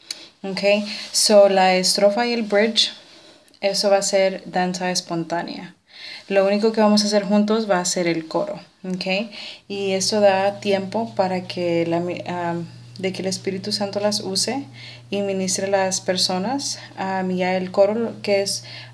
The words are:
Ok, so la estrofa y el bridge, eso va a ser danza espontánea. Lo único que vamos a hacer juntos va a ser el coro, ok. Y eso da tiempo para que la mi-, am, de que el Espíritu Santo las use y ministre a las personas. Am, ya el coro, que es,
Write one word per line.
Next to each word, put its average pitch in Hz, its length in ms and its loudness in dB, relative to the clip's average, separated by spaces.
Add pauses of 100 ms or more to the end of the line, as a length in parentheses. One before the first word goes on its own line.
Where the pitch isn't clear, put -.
(440)
Ok, 202 440 0 (240)
so 202 380 6
la 185 260 4
estrofa 202 500 2
y 240 60 -2
el 233 120 -2
bridge, 214 500 2 (680)
eso 196 300 0
va 196 80 6
a 196 40 2
ser 190 440 0
danza 180 460 -2
espontánea. 170 840 -6 (540)
Lo 196 180 4
único 208 240 2
que 220 80 -2
vamos 208 240 6
a - 40 0
hacer 208 180 2
juntos 208 440 2
va 180 120 2
a 180 40 -4
ser 180 220 -2
el 165 220 -2
coro, - 320 -4 (240)
ok. 190 440 -4 (380)
Y 196 240 -4
eso 190 300 0
da 196 400 4
tiempo 202 540 -2
para 185 300 0
que 170 400 0
la 170 140 0
mi-, 175 260 -6
am, 170 400 -4 (320)
de 185 140 -4
que 185 120 -8
el 190 40 -4
Espíritu 190 460 -6
Santo 202 260 -4
las 208 220 -2
use 226 440 -4 (440)
y 202 120 -2
ministre 190 440 -2
a 196 40 -4
las 190 300 0
personas. 190 800 -2 (180)
Am, 190 380 -4
ya 185 220 0
el 185 120 -4
coro, 208 520 2
que 196 200 0
es, - 220 -4 (300)